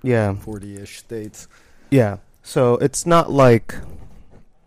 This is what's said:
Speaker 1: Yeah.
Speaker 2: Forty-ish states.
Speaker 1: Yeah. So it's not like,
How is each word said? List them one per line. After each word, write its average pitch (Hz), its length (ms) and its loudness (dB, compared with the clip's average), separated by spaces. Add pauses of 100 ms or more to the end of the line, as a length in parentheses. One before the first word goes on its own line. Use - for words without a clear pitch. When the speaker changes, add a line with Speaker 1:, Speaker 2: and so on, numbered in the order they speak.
Speaker 1:
Yeah. 110 340 0
Speaker 2:
Forty-ish 101 640 -16
states. 107 480 -14 (440)
Speaker 1:
Yeah. 104 280 2 (240)
So 120 360 2
it's - 260 -2
not 170 260 2
like, 127 440 4 (920)